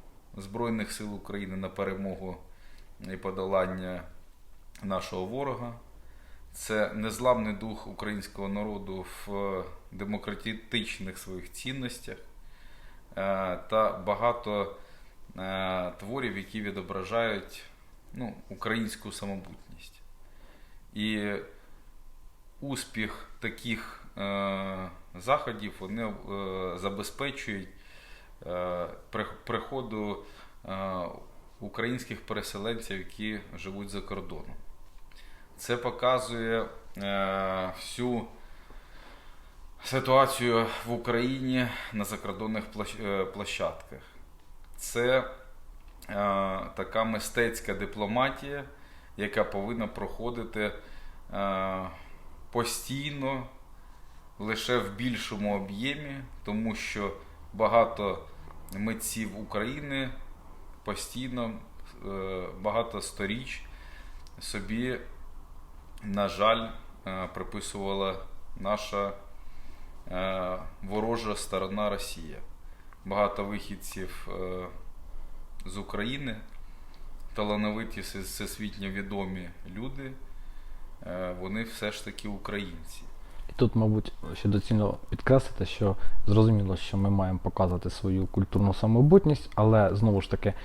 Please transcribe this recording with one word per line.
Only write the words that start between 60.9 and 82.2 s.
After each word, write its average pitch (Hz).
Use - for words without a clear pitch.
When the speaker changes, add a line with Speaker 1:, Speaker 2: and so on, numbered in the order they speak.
Speaker 1:
е, 95
багато 104
сторіч 107
собі, 110
на 101
жаль, 110
е, 95
приписувала 98
наша, 101
е, 92
ворожа 107
сторона 98
Росія. 82
Багато 101
вихідців, 98
е, 92
з -
України, 113
талановиті, 104
всес-, 95
всесвітньо 101
відомі 95
люди, 135
е, 90
вони 98
все 107
ж -
таки -